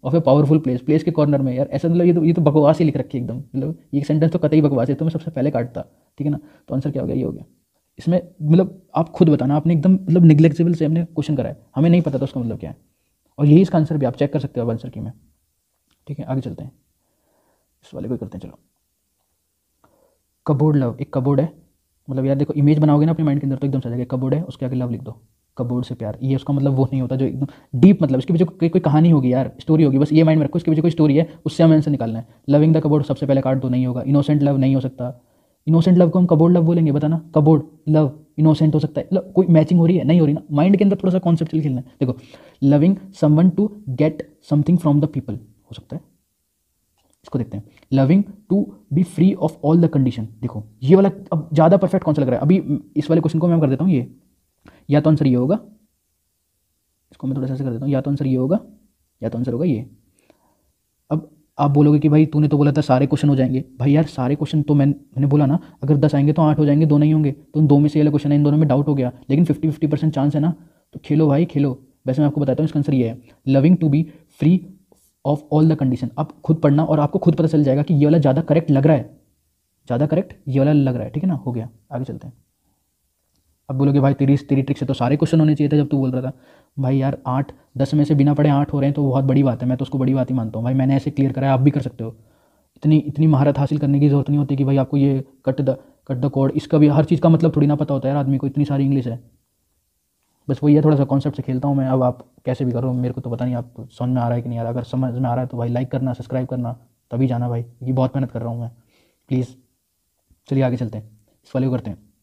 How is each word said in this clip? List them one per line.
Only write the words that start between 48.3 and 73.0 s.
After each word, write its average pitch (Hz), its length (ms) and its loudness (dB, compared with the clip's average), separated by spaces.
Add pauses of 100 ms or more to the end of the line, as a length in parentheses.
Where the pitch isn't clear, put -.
to 202 120 0 (300)
be 175 160 2
free 185 300 2
of - 220 -4
all 165 220 4
the 160 60 2
condition, 127 360 -2 (160)
देखो 107 220 -10 (200)
ये 151 120 6
वाला 196 140 4 (240)
अब 156 200 -6
ज़्यादा 165 240 4
perfect 190 280 -2
कौन 156 80 0
सा 143 80 0
लग 127 80 0
रहा 123 60 0
है? - 60 -4
अभी 151 400 0 (160)
इस 147 120 -4
वाले 160 120 2
question 160 180 -2
को 175 80 0
मैं 170 140 2
कर 143 80 2
देता 135 140 -2
हूँ 185 100 2
ये, 123 140 -2 (840)
या 143 120 2
तो 156 80 2
answer 151 180 2
ये 127 80 2
होगा, 147 240 0 (1500)
इसको - 160 -10
मैं 135 100 -4
थोड़ा 131 100 -6
सा 135 60 -4
ऐसे 135 100 -6
कर 131 80 -4
देता 117 140 -8
हूँ, 143 60 -2
या 135 100 0
तो 143 100 -4
answer 139 160 -2
ये 131 80 0
होगा, 139 240 0 (640)
या - 80 -6
तो 120 80 -8
answer 123 160 -4
होगा 139 120 -4
ये। 123 240 -4 (1200)
अब 156 180 -6 (280)
आप 143 140 0
बोलोगे 147 280 4
कि 151 100 2
भाई 151 160 6
तूने 151 220 0
तो 143 100 0
बोला 143 140 2
था 151 100 0
सारे 131 260 2
question 147 220 0
हो 143 60 4
जाएंगे, 131 280 0 (160)
भाई 131 120 2
यार 156 160 4
सारे 131 280 -4
question 151 260 -2
तो 147 140 0
मैं, 139 100 4
मैंने 143 420 -2
बोला 147 180 2
ना, 147 140 0 (240)
अगर 143 140 0
दस 147 180 0
आएंगे 143 180 2
तो 160 80 0
आठ 151 180 2
हो 151 60 2
जाएंगे, 147 200 2
दो 147 120 2
नहीं 151 160 2
होंगे, 151 180 0
तो - 280 -10
उन 156 80 4
दो 143 120 6
में 147 100 4
से 151 100 0
ये 151 40 4
वाला 151 80 2
question 143 200 -2
है, 147 60 2
इन 147 60 2
दोनों 147 140 2
में 156 100 2
डाउट 139 200 0
हो 147 80 0
गया, 123 160 -2 (180)
लेकिन 156 160 2
फिफ्टी 156 240 -2
फिफ्टी 151 180 -4
percent 151 260 -2
chance 143 220 -2
है 147 60 0
ना, 165 120 0 (400)
तो - 120 -16
खेलो 151 220 2
भाई 143 180 2
खेलो। 139 320 -4 (300)
वैसे 131 140 -2
मैं 147 60 2
आपको 147 140 -2
बताता 143 220 -2
हूँ - 20 0
इसका 156 140 -4
answer 143 140 -2
ये 123 160 0